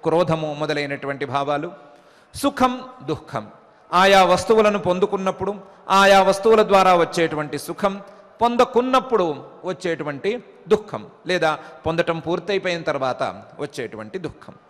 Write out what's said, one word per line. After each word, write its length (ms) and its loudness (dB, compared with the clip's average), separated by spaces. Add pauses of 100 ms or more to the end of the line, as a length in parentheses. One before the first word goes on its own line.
క్రోధము 560 -2
మొదలైనటువంటి 680 -6
భావాలు, 640 -6 (440)
సుఖం, 460 -2 (220)
దుఃఖం, 460 -8 (440)
ఆయా 320 6
వస్తువులను 540 2
పొందుకున్నప్పుడు 760 -2 (360)
ఆయా 320 6
వస్తువుల 400 4
ద్వారా 320 6
వచ్చేటువంటి 640 0
సుఖం, 420 -6 (420)
పొందకున్నప్పుడు 1000 0 (200)
వచ్చేటువంటి 800 -6 (240)
దుఃఖం, 380 -2 (200)
లేదా 320 0 (280)
పొందటం 320 -2
పూర్తయిపోయిన 640 -4
తర్వాత 600 -4 (180)
వచ్చేటువంటి 580 -10
దుఃఖం. 360 -14 (160)